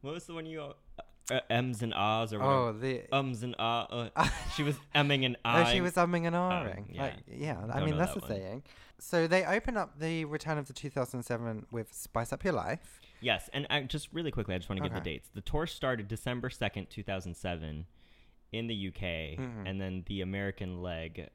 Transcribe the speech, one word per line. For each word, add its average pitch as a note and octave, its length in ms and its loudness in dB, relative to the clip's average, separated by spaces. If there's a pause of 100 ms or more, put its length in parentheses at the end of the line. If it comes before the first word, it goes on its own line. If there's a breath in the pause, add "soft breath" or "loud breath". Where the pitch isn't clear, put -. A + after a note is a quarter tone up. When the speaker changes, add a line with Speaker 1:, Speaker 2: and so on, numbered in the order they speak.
Speaker 1:
What D3 120 -6
was E3+ 120 -8
the E3+ 100 -10
one D#3+ 100 -6
you, D#3+ 160 -8
uh, C#3+ 120 -10 (600)
uh, C3 60 4 (100)
ems A#2+ 320 2
and A2+ 120 -2
ahs A2 380 2
or A2 60 -2
whatever? C3+ 180 4
Speaker 2:
Oh, A#2+ 160 4
the A#2+ 300 -2 (100)
Speaker 1:
Ums C3+ 300 2
and B2 160 -4
ah, A#2 580 0
uh, - 140 6 (120)
Speaker 2:
<laughs> - 140 -4
Speaker 1:
she - 60 0
was D3 140 2 (180)
emming C#3+ 320 6
and B2 180 4
Speaker 2:
Oh, A#2 220 8
she A#2+ 140 6
Speaker 1:
ahhing. - 20 4
Speaker 2:
was F3+ 120 2
umming F3 340 4
and E3+ 80 2
Speaker 1:
Um, F3+ 160 4
Speaker 2:
ahhing. A2+ 420 -2
Speaker 1:
yeah. - 80 -4
Speaker 2:
Like, C3+ 120 0 (140)
yeah, C3 300 -4 (160)
I B2+ 60 2
Speaker 1:
Don't D3 80 2
Speaker 2:
mean, D#3 80 4
Speaker 1:
know - 100 2
Speaker 2:
that's - 80 -2
Speaker 1:
that - 60 -2
Speaker 2:
a - 20 -10
Speaker 1:
one. - 80 -10
Speaker 2:
saying. G2+ 340 -4 (360 loud breath)
So E3 280 4
they F#3 160 6
open G#3+ 320 2
up D#3+ 240 -2
the D#3+ 260 0
return D3+ 340 0
of C#3 80 -6
the C3 60 -12
two C#3 180 -6
thousand B2 320 -2
seven A2+ 480 -2
with A2+ 220 -6
Spice - 380 -4
Up - 120 -6
Your F#3 100 2
Life. A#2 480 -4 (180)
Speaker 1:
Yes, A2+ 320 0
and C#3+ 200 -2
I, C#3+ 100 2
just C3+ 320 -4
really D#3+ 180 -2
quickly, G2 220 0
I F#2 60 0
just F2 100 -10
wanna F#2+ 120 0
give - 120 0
the G#2+ 60 -2
Speaker 2:
Okay. D#2+ 160 -4
Speaker 1:
dates. - 180 -12
The G2+ 80 -10
tour D3+ 240 0
started B2 420 -2
December B2 440 -4
second, G#2 400 -4
two G#2+ 120 -10
thousand F2+ 320 -4
seven, D#2+ 520 -4 (680 soft breath)
in A2+ 140 -2
the A#2 80 -2
U G2 160 -4
K, D#2+ 480 -4
Speaker 2:
Mm-hmm. A#2 260 -6
Speaker 1:
and F#2+ 160 -4
then F#2 240 -4
the G2 160 -4
American F#2+ 640 -4
leg E2 520 -8